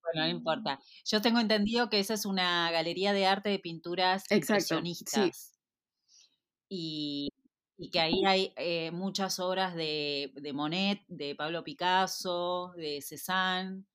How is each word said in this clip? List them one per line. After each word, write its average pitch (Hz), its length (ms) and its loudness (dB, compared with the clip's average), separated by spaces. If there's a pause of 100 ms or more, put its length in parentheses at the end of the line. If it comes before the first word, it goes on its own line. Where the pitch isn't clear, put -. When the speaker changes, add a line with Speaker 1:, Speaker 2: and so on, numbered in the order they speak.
Speaker 1:
Bueno, 160 260 0
no 170 100 0
importa. 160 420 -2 (260)
Yo 214 160 0
tengo 233 180 4
entendido 220 500 2
que 208 100 2
esa 202 140 0
es 208 120 -2
una 175 460 2
galería 175 420 0
de 196 120 4
arte 202 240 2
de 196 100 0
pinturas 180 680 0
Speaker 2:
Exacto, 196 580 2 (160)
sí. - 280 2
Speaker 1:
impresionistas. - 280 -20 (1080)
Y, 151 600 -4 (480)
y - 140 -12
que 175 80 2
ahí 170 260 4
hay, 190 320 4
eh, 165 340 -2
muchas 190 480 -4
obras 185 360 0
de, 147 600 -2
de 143 180 -8
Monet, 180 540 0
de 147 280 -6
Pablo 160 280 -4
Picasso, 180 1120 0
de 147 240 -6
Cézanne. 185 920 -2